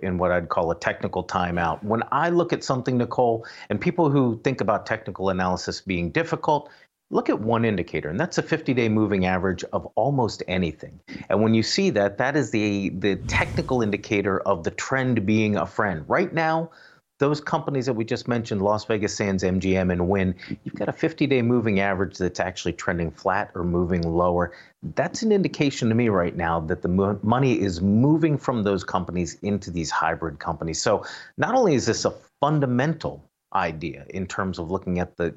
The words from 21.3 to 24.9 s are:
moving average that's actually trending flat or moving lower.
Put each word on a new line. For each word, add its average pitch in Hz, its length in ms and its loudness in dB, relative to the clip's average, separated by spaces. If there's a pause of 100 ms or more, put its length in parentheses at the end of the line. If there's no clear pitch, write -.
moving 117 380 2
average 98 380 0
that's 90 220 -2
actually 90 340 -4
trending 85 380 -2
flat 98 420 -2
or 90 100 -4
moving 87 380 2
lower. 87 520 2 (420)